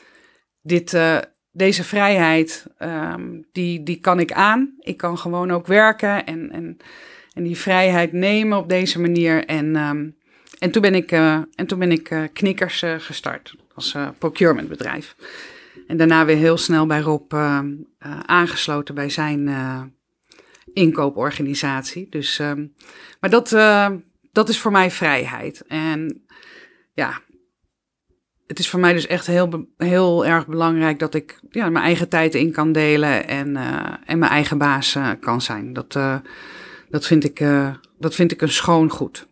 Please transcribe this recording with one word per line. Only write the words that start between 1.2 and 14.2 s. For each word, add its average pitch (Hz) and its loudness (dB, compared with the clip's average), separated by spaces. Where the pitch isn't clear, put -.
deze 185 2
vrijheid, 170 2
ehm, 165 -10
die, 175 -4
die 165 -6
kan 180 2
ik 165 0
aan. 226 2
Ik - -10
kan 175 -4
gewoon 175 -4
ook 175 -2
werken 214 2
en, 165 -10
en, 170 -12
en 175 -6
die 170 -4
vrijheid 185 2
nemen 202 2
op 175 -4
deze 180 0
manier." 170 2
En, 156 -2
ehm, 147 -2
en 180 -2
toen 208 2
ben 190 4
ik, 175 0
eh, 160 4
en 180 -4
toen 180 -4
ben 180 2
ik, 165 0
eh, 160 -4
Knikkers, 190 -2
eh, 165 -4
gestart - -12
als, - -8
eh, 143 -6
procurementbedrijf. - -2